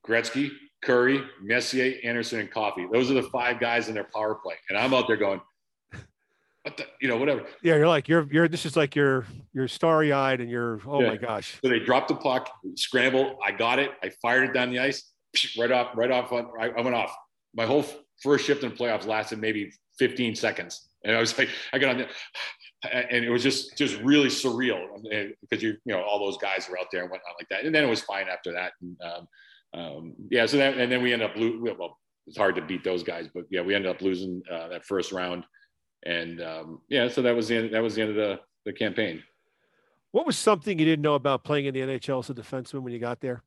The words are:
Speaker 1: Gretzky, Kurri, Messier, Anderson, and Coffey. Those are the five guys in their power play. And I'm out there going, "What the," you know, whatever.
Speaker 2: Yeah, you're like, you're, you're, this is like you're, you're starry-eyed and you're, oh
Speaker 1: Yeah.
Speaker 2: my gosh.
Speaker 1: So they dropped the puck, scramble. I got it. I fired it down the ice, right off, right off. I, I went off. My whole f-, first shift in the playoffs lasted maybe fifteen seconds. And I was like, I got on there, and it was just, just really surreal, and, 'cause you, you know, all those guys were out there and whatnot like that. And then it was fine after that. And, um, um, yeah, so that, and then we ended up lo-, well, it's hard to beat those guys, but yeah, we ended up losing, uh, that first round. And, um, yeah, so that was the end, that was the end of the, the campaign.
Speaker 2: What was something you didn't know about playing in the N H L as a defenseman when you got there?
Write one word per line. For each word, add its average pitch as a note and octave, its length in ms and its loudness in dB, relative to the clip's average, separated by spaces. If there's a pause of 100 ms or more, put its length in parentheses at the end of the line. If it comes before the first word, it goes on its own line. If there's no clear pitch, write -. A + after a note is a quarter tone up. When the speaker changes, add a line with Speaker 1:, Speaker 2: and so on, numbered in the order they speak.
Speaker 1:
Gretzky, A#2 440 0 (320)
Kurri, C3 440 4 (160)
Messier, B2 600 0
Anderson, A#2+ 360 -4
and G2+ 100 -8
Coffey. G2 400 -2
Those B2 200 4
are C3+ 40 4
the B2 100 2
five B2 360 -2
guys A#2 280 0
in G#2+ 60 -6
their G2+ 200 -6
power G#2+ 220 -2
play. F2 180 -10 (160)
And G2 80 0
I'm C3 160 2
out A#2+ 120 4
there A2+ 100 4
going, G2 240 0 (1200)
"What - 140 -10
the," C#3+ 100 -10 (140)
you C3 80 0
know, A#2+ 80 2
whatever. C3+ 280 2 (180)
Speaker 2:
Yeah, E3 140 6
you're D3+ 120 6
like, D3+ 200 4
you're, D#3 220 4
you're, D#3+ 180 6
this E3 160 -4
is D3+ 120 -2
like D3 180 2
you're, C3+ 320 4 (260)
you're C3 160 0
starry-eyed C#3 720 4
and A#2 100 -6
you're, A#2+ 360 -2
oh C#3+ 160 0
Speaker 1:
Yeah. A#2 60 6
Speaker 2:
my G#2+ 80 0
gosh. A2 460 -6
Speaker 1:
So C3 80 2
they A#2 100 4
dropped B2+ 280 2
the D3 80 0
puck, B2+ 340 0 (260)
scramble. C3 680 2
I G2+ 80 0
got A#2 260 2
it. C#3 120 0 (120)
I - 80 -6 (120)
fired B2+ 280 2
it - 40 -6
down B2 160 0
the B2 80 -2
ice, C#3 320 -2 (480)
right A#2+ 140 2
off, B2 240 2
right B2 140 2
off. B2 220 0
I, A#2 360 -4
I A#2 120 -2
went B2 140 0
off. G#2 200 -2 (400)
My A2+ 120 0
whole C#3+ 140 6
f-, - 160 -6 (260)
first C#3+ 240 4
shift C#3+ 160 2
in A#2+ 80 -4
the G#2+ 60 -14
playoffs G#2+ 300 0
lasted G#2+ 340 -2
maybe G#2+ 320 -2 (260)
fifteen B2 360 2
seconds. - 520 -4 (180)
And A2 120 4
I A2+ 40 4
was A2+ 180 2
like, C3+ 100 4 (240)
I C3 60 0
got C3+ 120 4
on B2 80 0
there, A#2+ 100 -4 (1000)
and A#2+ 140 2
it A#2+ 60 0
was A#2+ 120 2
just, - 360 0
just A#2+ 220 0
really C#3 280 6
surreal, A#2 580 -2 (240)
and, G#2 220 -4 (180)
'cause G#2+ 120 -2
you, A2 80 0 (160)
you A2 80 -2
know, F#2 80 0
all G#2 160 0
those G2 180 -2
guys F#2+ 320 -4
were F2+ 100 -8
out F#2 140 -6
there F2+ 100 -2
and F2+ 80 -8
whatnot F2 280 -12
like F2 100 -16
that. G2+ 160 -4
And D#3 100 0
then D3+ 100 6
it B2+ 40 4
was A2 140 0
fine G2 260 -6
after F2 240 -6
that. F2+ 200 -6 (100)
And, F2 200 -14
um, E2+ 260 -12 (440)
um, D#2+ 420 -12 (160)
yeah, A#2 140 4
so C3+ 140 2
that, C3+ 180 4
and B2 160 0
then B2 100 2
we B2 120 2
ended A2 160 0
up G#2+ 80 -12
lo-, A2+ 400 0
well, E2+ 200 -10 (280)
it's - 100 -16
hard G2 200 4
to F2 60 -4
beat F2 220 -8
those F2+ 180 0
guys, E2+ 300 -8
but E2+ 180 -10
yeah, F2+ 120 -2
we G2 120 0
ended G2 160 0
up F#2 120 -6
losing, F#2 400 -2 (100)
uh, E2 160 -8
that F2 160 -10
first F#2+ 260 -2
round. F2+ 340 -4 (600)
And, E2+ 380 -4
um, D#2+ 460 -12
yeah, B2+ 200 2
so B2+ 140 0
that A#2+ 120 4
was A2+ 140 0
the A#2 80 2
end, A2 160 -2
that A2 100 2
was A2 120 -2
the A2 80 0
end G#2+ 80 0
of G#2 60 -2
the, G2+ 240 0 (260)
the G2+ 80 -8
campaign. G2 480 -4 (880)
Speaker 2:
What D4 160 2
was A#3 100 0
something G3 420 2
you D#3 60 4
didn't D#3 180 4
know D3+ 120 4
about C3+ 300 0
playing D3 200 0
in C#3 80 -2
the C3 80 -2
N C3 80 -4
H C3+ 220 -6
L C3 80 0
as A#2+ 100 -8
a C3+ 60 -8
defenseman B2+ 460 -8
when B2 120 -8
you A#2+ 60 -8
got A#2+ 220 -4
there? B2 260 -6